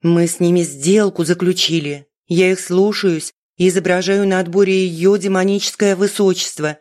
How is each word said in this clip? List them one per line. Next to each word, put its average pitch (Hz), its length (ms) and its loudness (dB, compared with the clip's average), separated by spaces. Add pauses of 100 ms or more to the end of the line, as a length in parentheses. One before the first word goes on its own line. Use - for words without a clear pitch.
Мы 170 240 2
с - 140 -6
ними 175 220 2
сделку 170 600 0
заключили. 165 840 -2 (180)
Я 185 240 2
их 185 100 -2
слушаюсь 185 720 0 (240)
и 180 120 2
изображаю 185 580 0
на 190 140 0
отборе 190 440 2
её 180 320 2
демоническое 196 760 0
высочество 180 880 -2